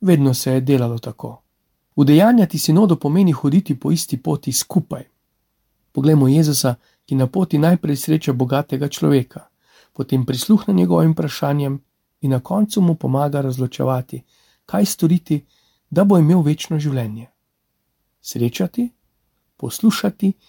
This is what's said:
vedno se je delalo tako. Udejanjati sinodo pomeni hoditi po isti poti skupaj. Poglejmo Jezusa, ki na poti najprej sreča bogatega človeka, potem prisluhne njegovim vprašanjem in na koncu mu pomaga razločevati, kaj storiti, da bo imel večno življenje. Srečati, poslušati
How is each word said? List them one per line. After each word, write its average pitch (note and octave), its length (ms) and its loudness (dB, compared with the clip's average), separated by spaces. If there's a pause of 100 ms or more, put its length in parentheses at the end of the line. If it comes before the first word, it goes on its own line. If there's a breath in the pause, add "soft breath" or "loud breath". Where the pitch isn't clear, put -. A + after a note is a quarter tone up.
vedno C#3+ 320 4
se C3 200 -4
je C3 80 0
delalo B2 380 0
tako. - 420 -14 (540)
Udejanjati E3 640 4
sinodo E3+ 360 2
pomeni E3+ 360 2
hoditi C#3+ 480 0
po D3 120 -2
isti D#3+ 260 -4
poti C#3+ 340 -6
skupaj. - 520 -4 (880)
Poglejmo C#3 360 4
Jezusa, C#3 480 2 (300)
ki C#3 100 -6
na C3 120 0
poti F#3 300 -2
najprej D#3+ 380 2
sreča D#3 380 -2
bogatega C3+ 540 -2
človeka, C#3+ 600 -2 (460 soft breath)
potem C3 320 -4
prisluhne G3+ 480 0
njegovim E3+ 380 2
vprašanjem C#3+ 680 -4 (420)
in C3+ 100 -2
na B2+ 80 0
koncu G#3 420 -2
mu E3+ 140 2
pomaga C#3 460 -2
razločevati, B2+ 840 -4 (420)
kaj G3+ 200 -2
storiti, D#3+ 600 -2 (440)
da E3+ 140 2
bo G3+ 140 4
imel E3+ 240 4
večno D3+ 380 -2
življenje. A#2+ 480 -6 (920)
Srečati, F3 680 -4 (680)
poslušati G3 760 -2 (160)